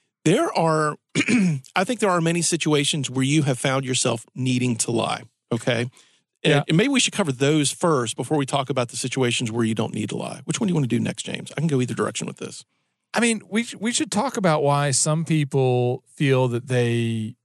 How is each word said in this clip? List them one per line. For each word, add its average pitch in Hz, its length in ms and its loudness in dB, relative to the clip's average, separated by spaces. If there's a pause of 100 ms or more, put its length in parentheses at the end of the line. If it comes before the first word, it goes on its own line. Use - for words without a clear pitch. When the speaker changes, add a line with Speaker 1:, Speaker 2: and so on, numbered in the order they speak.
(240)
Speaker 1:
there 247 320 2
are, 156 400 0 (100)
<clears throat> - 100 -10 (600)
I 185 80 2
think 247 160 -4
there 202 100 2
are 175 100 2
many 170 220 0
situations 147 680 0
where 131 140 0
you 147 180 2
have 139 160 0
found 135 260 0
yourself 127 400 -2 (100)
needing 123 420 0
to - 160 -2
lie, 110 300 -2 (300)
okay? 117 300 -2 (640)
And, 147 100 4
Speaker 2:
Yeah. 143 140 4
Speaker 1:
and 156 80 4
maybe 226 140 6
we 262 100 4
should - 120 0
cover 170 200 0
those 139 400 2
first 139 440 0
before 147 220 -2
we 139 80 0
talk 139 240 -2
about 123 200 0
the - 60 -12
situations 123 540 0
where 117 140 0
you 110 100 2
don't 110 200 -2
need 107 160 -4
to - 60 -6
lie. - 280 -8
Which - 160 -6
one 220 80 0
do - 20 2
you 175 60 0
wanna 143 100 2
do 117 140 0
next, - 240 -6
James? - 320 -10
I - 40 -4
can 160 60 0
go 143 140 2
either 120 140 -2
direction 107 340 -4
with - 100 -12
this. - 260 -14 (480)
Speaker 2:
I - 80 -2
mean, 226 300 0
we 220 140 0
sh-, - 100 -12
we 214 180 -4
should 233 200 -4
talk 226 240 -2
about 156 260 2
why 143 300 2
some 156 320 0
people 131 800 0
feel 131 420 2
that 117 200 -4
they, 117 680 0 (100)